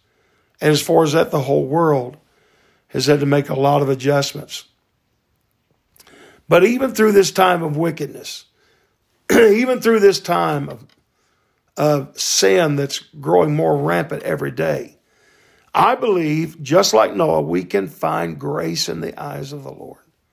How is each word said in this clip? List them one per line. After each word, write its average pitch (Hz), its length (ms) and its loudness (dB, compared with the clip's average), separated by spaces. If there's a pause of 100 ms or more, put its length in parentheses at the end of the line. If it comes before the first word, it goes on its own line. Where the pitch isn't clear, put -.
(600)
And 151 100 2
as 147 100 2
far 165 220 2
as 147 100 0
that, 165 180 0
the 156 100 -2
whole 139 260 -2
world 143 500 0 (720)
has - 180 -4
had 143 140 4
to 143 60 -2
make 143 220 0
a 139 100 -4
lot 143 240 2
of 135 60 -2
adjustments. 135 760 -4 (1800)
But 175 160 6
even 254 300 -2
through 214 180 4
this 196 180 4
time 180 320 2
of 147 140 -4
wickedness, 160 720 -6 (440)
<clears throat> - 400 -16
even 233 500 4
through 220 200 2
this 196 200 4
time 160 480 -2
of, 120 180 -18 (920)
of 147 420 -2
sin 180 580 2
that's 143 240 -6 (200)
growing 156 340 2
more 160 220 0
rampant 156 460 -4
every - 280 -4
day, - 460 -6 (800)
I 214 220 4
believe, 170 680 -2
just 175 320 2
like 214 200 4
Noah, 160 280 2
we 175 220 -2
can 196 240 -4
find 165 500 -6
grace 156 500 -6
in 170 120 -8
the - 200 -10
eyes 143 320 -12
of 143 120 -16
the 127 80 -16
Lord. - 280 -20 (320)